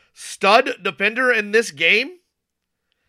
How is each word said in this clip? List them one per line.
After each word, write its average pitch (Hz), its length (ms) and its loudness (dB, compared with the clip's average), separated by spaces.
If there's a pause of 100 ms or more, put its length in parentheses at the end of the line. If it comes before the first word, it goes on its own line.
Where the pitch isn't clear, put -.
(120)
stud 247 720 0
defender 214 500 -2
in 208 200 -4
this 226 180 0
game, 208 480 0 (920)